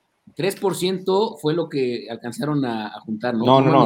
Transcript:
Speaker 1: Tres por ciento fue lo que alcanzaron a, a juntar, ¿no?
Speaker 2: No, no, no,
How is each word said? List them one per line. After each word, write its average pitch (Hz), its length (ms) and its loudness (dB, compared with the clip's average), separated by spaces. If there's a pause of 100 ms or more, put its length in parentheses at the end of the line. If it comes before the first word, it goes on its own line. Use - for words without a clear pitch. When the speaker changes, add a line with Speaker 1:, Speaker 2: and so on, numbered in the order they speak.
(360)
Speaker 1:
Tres 170 220 -2
por 196 180 -2
ciento 190 640 -2
fue 151 160 -2
lo 165 160 -4
que 123 420 -4
alcanzaron 135 540 -4
a, 110 220 -4
a 104 120 -14
juntar, 110 360 -6
¿no? 113 100 0
Speaker 2:
No, 131 160 8
no, 135 100 4
no, 139 140 6